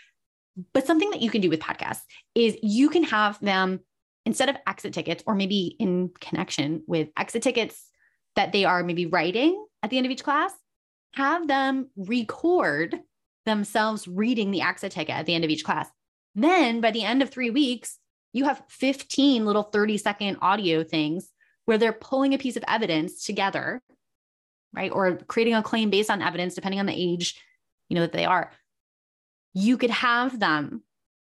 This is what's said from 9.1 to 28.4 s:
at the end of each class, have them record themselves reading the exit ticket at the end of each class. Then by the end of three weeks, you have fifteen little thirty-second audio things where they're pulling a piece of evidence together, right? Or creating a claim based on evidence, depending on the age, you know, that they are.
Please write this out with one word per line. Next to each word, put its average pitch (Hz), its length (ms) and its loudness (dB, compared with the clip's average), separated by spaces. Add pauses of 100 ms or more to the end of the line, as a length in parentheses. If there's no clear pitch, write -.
at 214 80 -6
the 254 80 0
end 254 80 2
of 254 60 -2
each 254 120 -8
class, 311 280 0 (640)
have 302 340 -2
them 269 480 0
record 214 1040 0 (460)
themselves 214 640 -2
reading 208 440 0
the 170 100 -2
exit 190 300 -4
ticket 156 240 -6
at 151 100 -4
the 175 80 0
end 165 100 0
of 156 60 0
each 151 140 -2
class. 160 260 -4 (460)
Then 240 460 4
by 226 100 4
the 220 120 -4
end 240 180 2
of 254 80 0
three 247 200 -4
weeks, 247 480 -2 (360)
you 262 120 0
have 269 240 -2
fifteen 269 760 2
little 208 180 2
thirty-second 208 800 0
audio 175 420 2
things 160 480 -2 (340)
where 220 120 4
they're 226 140 4
pulling 269 420 0
a 269 40 0
piece 262 180 -4
of 226 120 -6
evidence 175 580 -2
together, 196 560 -4 (920)
right? 190 180 -6
Or 185 260 2 (100)
creating 226 280 2
a 214 80 2
claim 220 260 0
based 202 200 2
on 202 120 0
evidence, 175 340 -4
depending 196 240 -4
on 196 60 -2
the 185 100 -2
age, 175 460 -2 (480)
you 175 60 -2
know, 170 60 2
that 170 120 0
they 170 120 0
are. 175 260 0 (1000)